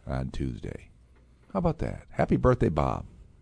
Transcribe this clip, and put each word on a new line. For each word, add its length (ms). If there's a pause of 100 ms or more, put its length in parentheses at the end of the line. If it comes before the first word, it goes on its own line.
on 240
Tuesday. 600 (600)
How 60
about 200
that? 320
Happy 260
birthday, 320
Bob. 380 (360)